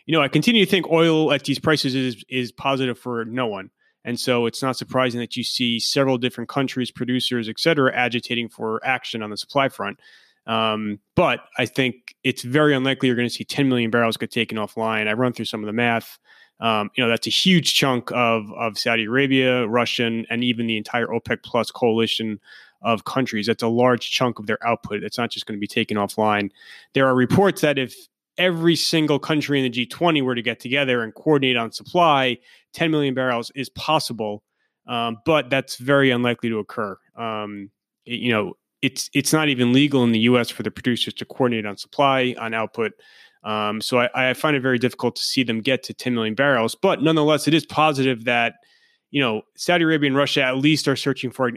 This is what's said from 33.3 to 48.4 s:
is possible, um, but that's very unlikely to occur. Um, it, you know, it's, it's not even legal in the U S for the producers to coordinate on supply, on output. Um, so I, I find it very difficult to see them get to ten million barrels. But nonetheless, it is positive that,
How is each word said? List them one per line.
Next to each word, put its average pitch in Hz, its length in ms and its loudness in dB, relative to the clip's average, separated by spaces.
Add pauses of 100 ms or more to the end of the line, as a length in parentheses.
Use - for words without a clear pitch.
is 139 140 -8
possible, 110 760 -4 (420)
um, 117 400 -6
but 147 240 2
that's 135 280 -2
very 135 340 4
unlikely 120 380 0
to 110 100 -2
occur. 101 380 -8 (180)
Um, 107 540 -10 (360)
it, 120 140 -8
you 120 140 0
know, 101 240 -2 (240)
it's, - 320 -4
it's 143 180 0
not 156 160 2
even 123 240 2
legal 135 320 4
in 117 80 4
the 113 80 2
U 123 180 4
S 120 120 0
for - 140 -8
the 156 80 -2
producers - 420 -4
to - 100 -12
coordinate 117 420 -2
on 101 120 -10
supply, 131 600 0
on 113 160 -6
output. 110 380 -4 (540)
Um, 107 340 -2
so 123 200 0
I, 120 140 2
I 127 200 0
find 147 240 0
it 127 40 -2
very 127 160 2
difficult 120 380 -2
to - 80 -6
see - 200 0
them 113 180 -2
get 131 220 -2
to - 100 -14
ten 127 200 -4
million 110 220 -2
barrels. 127 400 2
But 180 260 0
nonetheless, 151 460 2
it 147 60 2
is 160 120 2
positive 135 600 0
that, 117 300 0 (560)